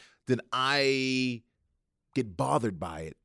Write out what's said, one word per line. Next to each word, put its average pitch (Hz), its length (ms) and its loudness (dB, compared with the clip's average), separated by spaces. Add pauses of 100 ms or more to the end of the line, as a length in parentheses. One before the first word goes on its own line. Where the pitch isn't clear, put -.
(280)
then 127 140 0 (120)
I 131 880 2 (720)
get 107 240 -2
bothered 131 420 0
by 82 220 -8
it 80 240 -12